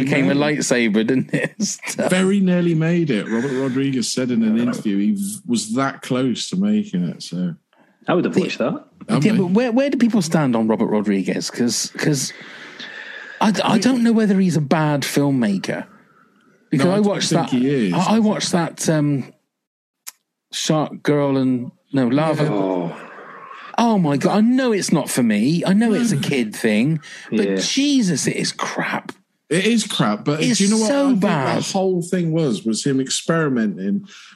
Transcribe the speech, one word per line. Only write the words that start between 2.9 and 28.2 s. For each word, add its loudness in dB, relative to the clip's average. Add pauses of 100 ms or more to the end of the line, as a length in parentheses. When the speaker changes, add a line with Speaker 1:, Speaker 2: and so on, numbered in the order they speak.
Speaker 2:
it. -2
Robert -2
Rodriguez -2
said -2
in 2
an 2
interview -2
he 2
v-, -6
was -2
that -2
close -2
to -6
making 0
it. -10
So -6 (540)
Speaker 3:
I 2
would 2
have -4
Speaker 1:
The 4
Speaker 3:
watched -4
that. -4 (240)
Speaker 2:
Have 2
Speaker 1:
Yeah, 4
Speaker 2:
they? 2
Speaker 1:
but 2
where, 2
where 2
do 0
people 4
stand 2
on 2
Robert 2
Rodriguez? 0
'Cause, -2
'cause -2 (1080)
I 4
d-, 0
I 2
don't 2
know 4
whether 4
he's 2
a 2
bad 2
filmmaker. 0 (840)
Because 2
Speaker 2:
No, 4
I 2
Speaker 1:
I 2
Speaker 2:
don't 4
Speaker 1:
watched -2
Speaker 2:
think 0
Speaker 1:
that. 0
Speaker 2:
he 2
is. 2
Speaker 1:
I, 2
I 4
watched 0
that, -2
um, 0 (1200)
Shark -2
Girl 2
and 0 (220)
no, 2
Lava. 0
Speaker 3:
Oh. -2 (720)
Speaker 1:
Oh 2
my 2
God, 0
I 4
know 2
it's -2
not 0
for 0
me. 2
I 2
know 4
it's 0
a 0
Speaker 2:
No. -2
Speaker 1:
kid -2
thing, 2 (300)
but 0
Speaker 3:
Yeah. 0
Speaker 1:
Jesus, 0